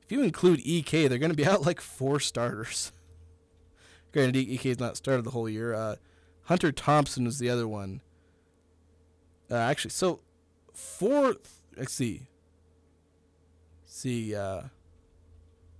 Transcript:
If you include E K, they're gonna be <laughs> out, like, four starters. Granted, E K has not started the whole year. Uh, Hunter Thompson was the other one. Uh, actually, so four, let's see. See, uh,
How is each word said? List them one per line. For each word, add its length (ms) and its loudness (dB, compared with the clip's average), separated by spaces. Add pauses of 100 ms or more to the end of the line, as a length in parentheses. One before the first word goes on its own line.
If 100 -10
you 100 0
include 400 4
E 200 0
K, 260 2
they're 80 2
gonna 160 0
be 140 2
<laughs> 0 -
out, 180 4
like, 160 0
four 400 -2
starters. 720 -4 (1200)
Granted, 240 4
E 220 0
K 100 -2
has 100 0
not 200 -4
started 260 0
the 60 -6
whole 180 -4
year. 240 -4
Uh, 240 -4 (480)
Hunter 280 4
Thompson 540 2
was 120 -2
the 100 0
other 200 0
one. 320 -8 (1500)
Uh, 60 -4
actually, 380 0
so 260 0 (560)
four, 640 0 (400)
let's 160 -8
see. 340 -4 (1600)
See, 480 -6
uh, 280 -6 (1160)